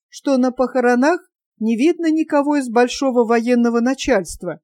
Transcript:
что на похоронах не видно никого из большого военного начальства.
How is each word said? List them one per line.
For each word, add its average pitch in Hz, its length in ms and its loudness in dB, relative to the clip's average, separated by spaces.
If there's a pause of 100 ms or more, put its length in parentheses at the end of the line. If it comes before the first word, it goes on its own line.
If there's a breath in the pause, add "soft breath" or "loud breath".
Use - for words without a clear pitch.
что - 280 -2
на 254 140 2
похоронах 247 680 0 (400)
не 220 160 0
видно 330 340 0
никого 294 460 0
из 262 120 -2
большого 240 560 0
военного 233 540 0
начальства. 220 840 -2